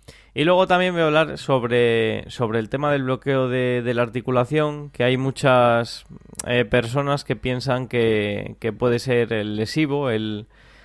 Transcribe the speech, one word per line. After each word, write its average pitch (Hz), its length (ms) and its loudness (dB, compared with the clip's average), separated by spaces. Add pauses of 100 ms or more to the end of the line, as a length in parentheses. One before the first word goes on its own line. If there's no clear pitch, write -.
(320)
Y 147 120 0
luego 180 220 4
también 180 280 2
voy 170 80 0
a - 20 4
hablar 151 320 2
sobre, 117 920 2
sobre 117 280 -2
el 110 120 -4
tema 147 200 -2
del 139 120 0
bloqueo 131 480 0
de, 123 320 0
de 120 100 -2
la 120 80 0
articulación, 131 880 -2
que - 160 -2
hay 127 140 2
muchas, 123 880 2 (400)
eh, 123 180 2
personas 127 600 0
que 127 120 -4
piensan 127 520 -4
que, 107 680 0
que 113 140 -4
puede 120 280 0
ser 120 340 0
el 107 220 -4
lesivo, 139 520 -2
el, 110 380 -4 (380)